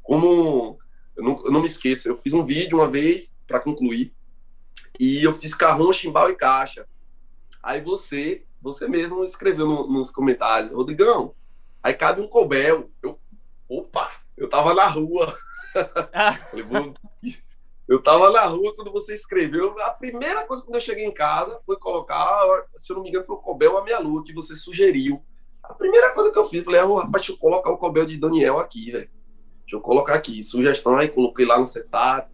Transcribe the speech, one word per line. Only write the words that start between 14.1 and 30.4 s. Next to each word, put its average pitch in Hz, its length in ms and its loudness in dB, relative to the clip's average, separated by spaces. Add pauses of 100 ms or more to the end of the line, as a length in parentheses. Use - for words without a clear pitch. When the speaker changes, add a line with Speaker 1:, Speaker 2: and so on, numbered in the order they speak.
Speaker 1:
eu - 140 -10
tava 147 240 2
na 190 140 6
rua. 160 500 -2 (360)
<laughs> - 400 -4
Speaker 2:
Ah. 208 200 2
Speaker 1:
Falei, - 300 -12
"Vou." 143 300 -4 (960)
Eu 131 120 4
tava 170 300 6
na 220 160 4
rua 190 300 -2
quando 202 160 -16
você 202 240 -8
escreveu. 180 640 -2
A 208 100 -4
primeira 269 560 -8
coisa 262 180 -10
quando 233 120 -12
eu 240 60 -2
cheguei 214 220 -8
em 208 80 -6
casa 156 540 -4
foi 196 120 -4
colocar, 175 640 -2 (380)
se - 140 -16
eu 190 60 -6
não 190 60 -10
me 185 60 -12
engano, 185 160 -6
foi 202 100 -10
o - 40 -18
cobel 160 400 2
a 196 40 -4
meia 226 140 -4
lua 156 260 -4
que 160 100 -18
você 156 220 -14
sugeriu. 151 680 0 (380)
A - 100 -18
primeira 466 380 4
coisa 427 200 2
que - 60 0
eu - 100 2
fiz, 170 160 -6
falei, 175 160 4
"Ah, 185 60 4
rapaz, 196 260 0
deixa - 200 -2
eu 185 60 -12
colocar 170 340 2
o 175 60 -4
cobel 160 280 0
de 156 140 -12
Daniel 147 400 2
aqui, 117 320 -10
velho. 113 180 -10 (520)
Deixa - 140 -14
eu 104 60 -10
colocar 139 320 2
aqui." 120 300 -4